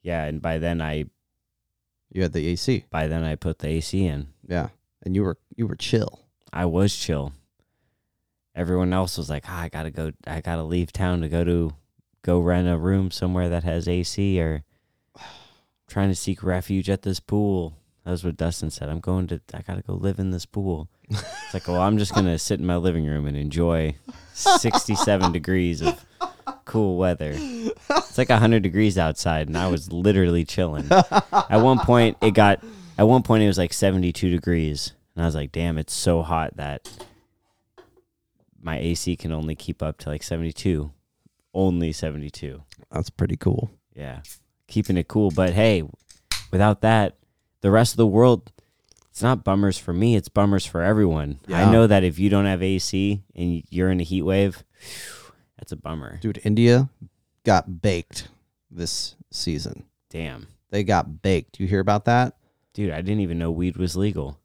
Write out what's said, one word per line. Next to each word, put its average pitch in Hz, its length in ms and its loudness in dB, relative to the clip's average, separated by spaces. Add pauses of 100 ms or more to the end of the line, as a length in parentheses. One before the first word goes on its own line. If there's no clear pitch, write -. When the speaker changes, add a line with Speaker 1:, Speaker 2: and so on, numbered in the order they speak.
Speaker 1:
Yeah, 85 220 -4
and 76 180 -6
by 82 160 -4
then 85 240 -2
I 78 240 -4 (1040)
Speaker 2:
You 92 120 -4
had 85 100 -2
the 78 160 -4
A 87 80 -2
C. - 340 -2
Speaker 1:
by 78 160 -4
then 80 180 -2
I 78 120 -4
put - 240 -6
the 73 80 -6
A 80 120 -2
C 95 260 -2
in. 71 220 -6 (180)
Speaker 2:
Yeah, - 220 -4 (340)
and 92 140 -6
you 101 80 0
were, 87 140 -4 (180)
you 113 100 -4
were - 100 -8
chill. - 440 -4 (320)
Speaker 1:
I 87 140 -4
was 92 280 2
chill. 71 380 -4 (1200)
Everyone 90 380 0
else 92 260 -2
was 76 120 -8
like, 73 180 -6
"Ah, 90 140 -10
I 82 60 -8
gotta 78 220 -10
go, 78 220 -6 (140)
I 78 140 -8
gotta 82 220 -4
leave 85 300 -2
town 90 300 -2
to 78 60 -4
go 85 140 0
to, 85 300 0 (500)
go 87 160 2
rent 87 300 2
a 87 100 2
room 95 320 0
somewhere 90 380 -2
that 85 160 -2
has 85 240 -2
A 90 160 0
C, 98 360 -2
or 80 220 -2 (540)
<sighs> - 720 -20
trying 98 220 0
to 92 40 0
seek - 280 -6
refuge 92 480 -2
at 98 120 0
this 95 160 -4
pool." 95 600 -2 (260)
That 87 60 -8
was 87 120 -4
what 85 140 -4
Dustin 80 340 -4
said. 73 200 -10
"I'm 82 100 -4
going 92 280 -2
to, 85 120 -6 (140)
I 92 80 -12
gotta 92 200 -10
go 95 120 -8
live 95 240 -4
in 95 120 -2
this 90 160 -6
pool." 92 420 -6 (200)
It's - 460 -8
like, 95 120 -8
"Well, 90 140 0
I'm 101 180 4
just 104 160 -2
gonna 90 240 2
sit - 220 -4
in 87 60 -4
my 90 100 0
living 85 300 0
room 73 200 -4
and 71 100 -6
enjoy 78 600 -2 (380)
sixty-seven 104 1000 2
degrees 87 500 0
of 339 220 -2 (600)
cool 101 320 0
weather." 87 380 0
It's 247 840 -4
like - 120 0
a 120 80 6
hundred 113 240 4
degrees 95 360 0
outside, 80 500 -2
and 78 100 -4
I 92 80 -2
was 87 240 -4
literally 87 540 4
chilling. 78 480 -4
At 190 680 4
one 127 200 6
point, 120 420 4
it 107 120 4
got, 101 280 6 (340)
at 110 120 6
one 127 160 6
point, 110 180 4
it 104 60 4
was, 92 100 0
like, 87 140 0
seventy-two 92 580 0
degrees, 80 640 -2 (240)
and 85 80 -2
I - 20 2
was 78 80 0
like, 73 160 -6
"Damn, 82 280 -4
it's 76 160 -8
so 85 280 0
hot 80 340 -4
that 71 320 -10 (1700)
my 80 180 -6
A 82 160 -2
C 85 220 -4
can 80 160 -8
only 78 220 -4
keep - 280 -10
up 78 160 -6
to, - 120 -12
like, 76 120 -8
seventy-two." 82 720 -4 (600)
Only 87 400 0
seventy-two. 73 680 -10 (280)
Speaker 2:
That's - 200 -6
pretty - 260 -2
cool. - 340 0 (240)
Speaker 1:
Yeah. 69 260 -14 (460)
Keeping 98 300 0
it 85 120 0
cool. 104 220 2
But 90 220 2
hey, 104 320 4 (640)
without 98 300 4
that, 110 360 2 (440)
the 98 100 4
rest 113 220 6
of - 60 -6
the 117 80 6
world, 110 440 4 (600)
it's - 120 -8
not 117 220 0
bummers 98 340 2
for - 140 -8
me, 110 240 2
it's 95 120 -2
bummers 101 380 2
for 82 160 -4
everyone. 85 640 2
I - 40 -18 (120)
Speaker 2:
Yeah. 101 80 8
Speaker 1:
know 113 160 8
that 101 160 6
if 85 160 0
you 98 100 2
don't 98 180 4
have 92 160 0
A 95 180 0
C 101 420 -2 (140)
and 87 340 -2
you're 92 200 0
in 90 100 0
a 87 40 -2
heat 90 180 -2
wave, 95 420 0 (920)
that's - 160 -20
a 76 40 -10
bummer. 78 440 -10
Speaker 2:
Dude, 107 220 -4
India 120 460 6 (560)
got 92 380 2
baked 90 460 -4 (420)
this - 440 -8 (160)
season. - 540 -6 (260)
Speaker 1:
Damn. 80 380 -12 (220)
Speaker 2:
They 101 120 -2
got 87 400 0
baked. - 380 0
You 98 80 -2
hear 95 120 2
about 104 260 0
that? 123 300 2 (360)
Speaker 1:
Dude, 101 180 -4
I 78 100 -6
didn't 104 200 -2
even 85 180 -2
know 82 140 -2
weed 87 240 -2
was 87 200 -2
legal. 82 480 -4